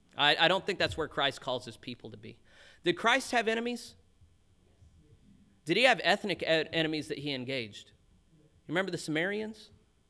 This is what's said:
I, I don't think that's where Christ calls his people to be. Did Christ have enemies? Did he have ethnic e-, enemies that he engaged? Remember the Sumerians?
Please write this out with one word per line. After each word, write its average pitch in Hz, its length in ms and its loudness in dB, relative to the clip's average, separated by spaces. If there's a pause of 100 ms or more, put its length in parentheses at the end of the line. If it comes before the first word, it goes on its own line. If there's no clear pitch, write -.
(160)
I, 147 200 6
I 160 120 4
don't 180 180 2
think 190 120 -2
that's 160 180 0
where 151 120 -4
Christ 139 320 -2
calls 127 240 -4
his 117 120 -14
people - 340 -14
to 110 60 -18
be. 113 200 -18 (480)
Did 175 140 2
Christ 254 320 2
have 226 180 2
enemies? 233 460 -4 (1700)
Did 165 120 2
he 240 80 6
have 233 200 6
ethnic 185 380 2
e-, - 40 -4
enemies 156 640 0
that - 100 -6
he 143 140 -6
engaged? 127 600 -6 (760)
Remember 180 220 -2
the 165 80 -6
Sumerians? 202 720 -4 (400)